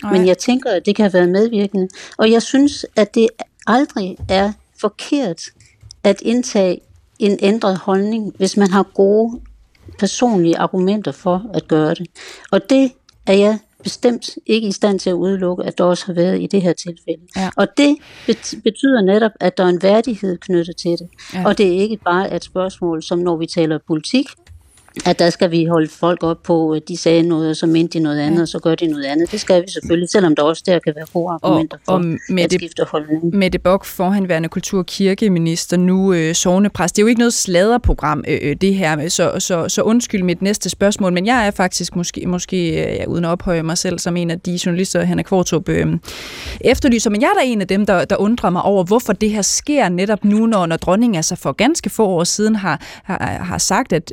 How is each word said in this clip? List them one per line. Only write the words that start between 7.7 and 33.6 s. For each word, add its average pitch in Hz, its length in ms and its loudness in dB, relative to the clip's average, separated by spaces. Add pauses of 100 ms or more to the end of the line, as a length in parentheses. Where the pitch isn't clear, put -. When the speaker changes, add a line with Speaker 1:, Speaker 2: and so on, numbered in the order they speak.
Speaker 2:
holdning, 208 580 -2
hvis 190 200 0
man 202 140 4
har 190 120 4 (120)
gode 220 460 2 (580)
personlige 190 600 2
argumenter 185 540 -2
for 185 300 -2 (120)
at 156 140 -4
gøre 156 260 2
det. 170 120 -12 (440)
Og 196 200 0
det 269 220 4 (340)
er 196 60 4
jeg 208 260 4 (240)
bestemt - 480 -2 (160)
ikke 220 220 0
i 190 40 -2
stand 202 280 0
til 190 100 -2
at 180 40 0
udelukke, 180 500 -2
at - 140 -14
der 180 60 2
også 180 220 0
har 185 60 -6
været 180 300 0
i 180 40 -6
det 196 160 0
her 175 100 2
tilfælde. 165 500 -8 (140)
Speaker 1:
Ja. 185 200 -2
Speaker 2:
Og 202 100 2 (100)
det 285 200 4 (340)
bet-, - 340 -4
betyder 240 380 2
netop, 214 280 2 (100)
at 180 180 0
der 185 60 2
er 180 40 4
en 175 140 0
værdighed 196 560 0
knyttet 170 380 -2
til 175 140 -4
det. 170 180 -4 (260)
Speaker 1:
Ja. 185 120 -2
Speaker 2:
Og 202 120 2
det 208 80 4
er 175 140 4
ikke 214 240 -2
bare 180 320 0
et - 80 -6
spørgsmål, 180 580 -4
som 175 160 -2
når 175 180 0
vi 160 100 -4
taler 160 400 0
politik, 180 400 -2 (800)
at 175 120 0
der 175 120 4
skal 180 200 0
vi 165 140 2
holde 160 240 2
folk 170 340 -2
op 165 200 -4
på, 160 300 0
at 156 160 -6
de 175 80 -8
sagde 165 260 2
noget, 160 280 0
og 151 60 -2
så 170 100 -2
mente 165 320 0
de 165 40 0
noget 147 180 -2
andet, 151 160 0
Speaker 1:
Ja. 170 60 2
Speaker 2:
og 156 60 -2
så - 100 -8
gør 165 160 0
de 170 120 -2
noget 147 180 -4
andet. 151 280 -2
Det 214 80 -6
skal 180 220 2
vi 190 80 -10
selvfølgelig, 170 400 -2
selvom 170 260 2
der 147 60 0
også 160 240 0
der 180 120 2
kan 156 180 -4
være 156 160 -14
gode 175 200 -4
argumenter 160 440 -2
Speaker 1:
Og, - 100 -18
Speaker 2:
for 185 60 -2
Speaker 1:
og 180 80 2
Speaker 2:
at 165 180 -2 (160)
Speaker 1:
Mette, 175 220 0
Speaker 2:
skifte 170 340 -4
holdning. 160 460 -2
Speaker 1:
Mette 185 220 0
Bock, 190 260 0